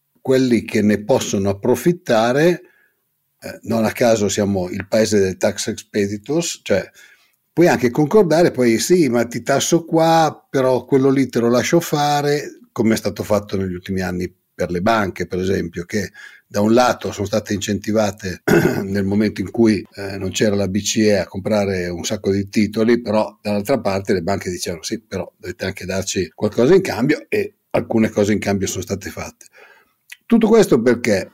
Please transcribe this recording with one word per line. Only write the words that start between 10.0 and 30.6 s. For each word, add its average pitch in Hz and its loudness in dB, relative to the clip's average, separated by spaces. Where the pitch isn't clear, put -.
però 127 2
quello 135 4
lì 131 2
te - -2
lo 117 2
lascio 120 2
fare", 147 -2
come 110 0
è - -2
stato - -6
fatto 104 -2
negli 95 -4
ultimi 92 -6
anni 90 -4
per 90 -6
le 90 -4
banche, 101 -2
per 92 -6
esempio, 92 -4
che 101 -6
da 104 -4
un 110 4
lato 117 2
sono 101 -6
state 107 -4
incentivate 101 -4
<clears throat> - 2
nel 98 -4
momento 104 0
in 92 -8
cui, 110 2
eh, 98 -10
non 95 -6
c'era 101 0
la 98 0
B 95 -2
C - -4
E 104 4
a 85 -2
comprare 98 -2
un 87 -8
sacco 104 -4
di 98 -2
titoli, 110 2
però 107 -2
dall'altra 104 -2
parte 98 -2
le 92 0
banche 92 -4
dicevano: 87 -8
"Sì, - -8
però 90 -10
dovete 92 -10
anche 95 -8
darci 92 -4
qualcosa 117 2
in 185 6
cambio", 117 -4
e - -4
alcune 110 0
cose 107 0
in 98 0
cambio 98 -2
sono 92 -6
state 95 -8
fatte. - -14
Tutto 233 4
questo 190 4